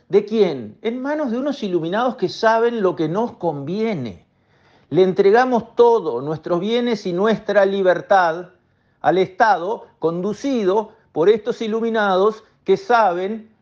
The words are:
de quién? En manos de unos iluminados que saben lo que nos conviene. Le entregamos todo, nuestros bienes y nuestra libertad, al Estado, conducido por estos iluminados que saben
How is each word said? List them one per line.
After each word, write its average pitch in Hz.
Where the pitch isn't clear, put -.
de 202
quién? 160
En 240
manos 294
de 233
unos 277
iluminados 185
que 180
saben 226
lo 175
que 156
nos 220
conviene. 156
Le 170
entregamos 214
todo, 202
nuestros 156
bienes 233
y 180
nuestra 202
libertad, 180
al 156
Estado, 190
conducido 196
por 165
estos 226
iluminados 214
que 190
saben 208